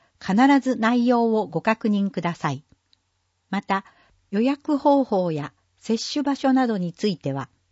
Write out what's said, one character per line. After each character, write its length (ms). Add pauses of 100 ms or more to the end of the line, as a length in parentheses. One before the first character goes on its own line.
(200)
必 160 (240)
ず 180
内 300
容 280
を 120
ご 140
確 260
認 220
く 120
だ 140
さ 160
い。 120 (880)
ま 120
た、 240 (460)
予 100
約 360
方 260
法 280
や 220 (240)
接 200
種 260
場 120
所 180
な 140
ど 100
に 160
つ 140
い 100
て 140
は、 180 (220)